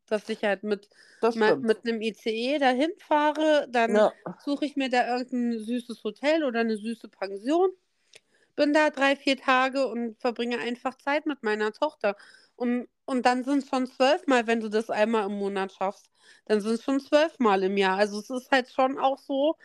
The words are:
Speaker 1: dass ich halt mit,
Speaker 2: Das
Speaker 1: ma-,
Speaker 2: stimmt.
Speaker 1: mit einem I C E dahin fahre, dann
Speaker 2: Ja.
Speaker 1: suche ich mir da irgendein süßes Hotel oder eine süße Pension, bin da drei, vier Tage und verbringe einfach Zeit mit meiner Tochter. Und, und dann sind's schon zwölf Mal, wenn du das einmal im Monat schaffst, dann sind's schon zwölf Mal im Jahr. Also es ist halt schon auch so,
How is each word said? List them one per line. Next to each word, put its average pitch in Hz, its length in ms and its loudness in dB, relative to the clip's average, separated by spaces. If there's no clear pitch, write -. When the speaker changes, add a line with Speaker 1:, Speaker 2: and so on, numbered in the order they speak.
Speaker 1:
dass 214 220 -4
ich 220 160 -6
halt 196 180 -2
mit, 208 260 -6
Speaker 2:
Das 226 160 0
Speaker 1:
ma-, 214 220 2
Speaker 2:
stimmt. 135 40 -8
Speaker 1:
mit 220 240 -2
einem 226 160 -4
I 220 120 -4
C - 180 -8
E 302 40 -2
dahin 269 400 2
fahre, 302 720 0
dann 226 320 2
Speaker 2:
Ja. - 120 2
Speaker 1:
suche 285 300 -4
ich - 100 -12
mir 269 140 -2
da 247 280 0
irgendein 240 420 -4
süßes 233 440 -8
Hotel 294 400 -2
oder 233 160 -2
eine 226 160 -2
süße 220 320 -10
Pension, 240 640 -2
bin 294 180 2
da 302 160 4
drei, 277 260 2
vier 277 220 -2
Tage 262 500 0
und 233 320 -6
verbringe 240 400 -4
einfach 247 360 -6
Zeit 302 300 -4
mit 294 180 -6
meiner 214 280 -2
Tochter. 220 440 -4
Und, 240 320 -2
und 254 200 -2
dann 247 180 2
sind's 277 240 -2
schon 254 180 -2
zwölf 285 420 0
Mal, 240 180 2
wenn 233 140 0
du 220 100 -6
das 214 200 -2
einmal 214 360 0
im 202 120 -6
Monat 196 340 -4
schaffst, - 380 -8
dann 214 140 2
sind's 226 240 -2
schon 277 160 0
zwölf 302 400 2
Mal 196 240 4
im 196 140 -2
Jahr. 190 200 2
Also 208 220 0
es - 100 -16
ist 254 220 -8
halt 254 180 2
schon 269 280 0
auch 269 200 0
so, 285 460 0